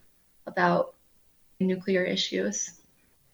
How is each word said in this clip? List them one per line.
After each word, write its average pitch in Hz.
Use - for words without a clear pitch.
about -
nuclear 185
issues. -